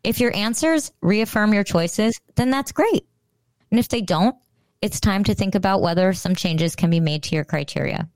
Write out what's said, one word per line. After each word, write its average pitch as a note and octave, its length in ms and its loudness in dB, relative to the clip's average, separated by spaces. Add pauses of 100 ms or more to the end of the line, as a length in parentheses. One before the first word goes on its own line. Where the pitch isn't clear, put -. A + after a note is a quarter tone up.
If - 160 -2
your B3 160 0
answers C#4+ 560 -2 (100)
reaffirm G#3+ 520 2
your G3+ 100 2
choices, F#3+ 560 0 (160)
then B3 140 2
that's C4+ 240 -2
great. G#4 340 0 (640)
And A3+ 80 4
if - 80 0
they A#3 140 -2
don't, F#3 340 0 (460)
it's - 180 -4
time G3+ 240 0
to G#3+ 100 2
think G3 220 -2
about F#3+ 260 2
whether F3+ 300 2
some F3+ 240 -2
changes E3 400 -2
can E3+ 140 2
be E3+ 100 4
made D3+ 240 0
to - 120 -4
your D3+ 100 0
criteria. - 720 -4